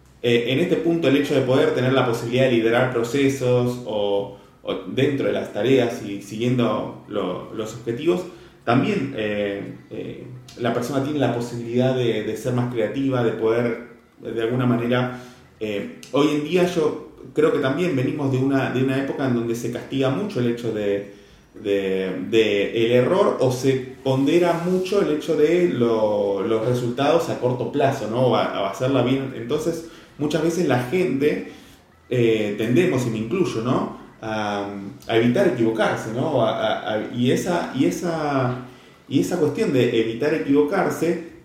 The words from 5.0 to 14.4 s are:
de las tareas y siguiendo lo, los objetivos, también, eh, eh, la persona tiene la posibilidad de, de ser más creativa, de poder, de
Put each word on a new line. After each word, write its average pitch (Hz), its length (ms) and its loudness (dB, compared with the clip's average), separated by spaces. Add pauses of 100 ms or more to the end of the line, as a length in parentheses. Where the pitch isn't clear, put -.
de 104 60 0
las - 180 -4
tareas 117 520 2
y 101 180 -8
siguiendo 113 880 -2
lo, 90 440 -6
los 107 200 -8
objetivos, 147 480 -2 (420)
también, 156 540 0
eh, 104 600 -4 (120)
eh, - 380 -12 (320)
la 120 140 -2
persona 135 300 -2
tiene 147 160 -4
la 120 160 2
posibilidad 120 580 -2
de, 113 300 0
de 104 140 -4
ser 127 160 -4
más 123 200 -2
creativa, 123 480 0
de 113 120 2
poder, 113 560 0 (320)
de 113 200 -6